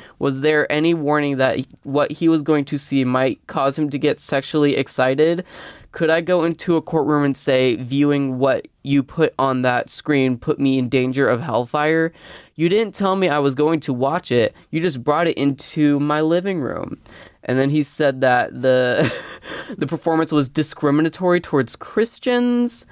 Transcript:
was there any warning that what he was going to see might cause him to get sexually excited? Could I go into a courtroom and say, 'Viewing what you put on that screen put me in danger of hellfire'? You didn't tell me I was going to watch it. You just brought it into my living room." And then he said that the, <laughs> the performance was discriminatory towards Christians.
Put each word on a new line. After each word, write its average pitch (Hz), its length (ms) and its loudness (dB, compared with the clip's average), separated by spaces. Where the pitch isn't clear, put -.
was 135 220 -2
there 151 320 2
any 160 200 2
warning 147 440 0
that 131 240 0
what 143 260 0
he 160 180 0
was 160 140 2
going 147 220 2
to 143 140 -6
see 135 260 -2
might 127 420 -2
cause 139 320 -2
him 147 120 -2
to 143 80 -6
get 139 200 0
sexually 147 580 0
excited? 143 680 0
Could 165 160 -2
I 165 140 2
go 170 200 2
into 170 340 0
a 156 60 0
courtroom 151 400 0
and 139 140 0
say, 131 400 2
'Viewing 139 640 0
what 131 280 0
you 139 200 2
put 147 360 -2
on 131 240 0
that 123 280 0
screen 131 480 0
put - 200 -2
me 135 200 2
in 127 100 -2
danger 131 400 0
of 117 140 0
hellfire'? 151 680 0
You 165 160 0
didn't 208 240 0
tell 190 220 0
me 190 120 2
I 147 120 0
was 139 140 2
going 151 260 0
to 135 120 -4
watch 135 400 -2
it. 120 220 2
You 156 100 -2
just 139 240 -4
brought 156 220 2
it 160 100 -2
into 143 640 0
my 151 220 0
living 175 400 0
room." 87 340 -6
And 127 140 0
then 139 120 2
he 151 120 2
said 139 380 -2
that 123 320 2
the, 127 500 2
<laughs> - 300 -12
the 151 100 -4
performance 160 460 0
was 143 160 2
discriminatory 156 920 0
towards 139 360 -2
Christians. 240 1160 -2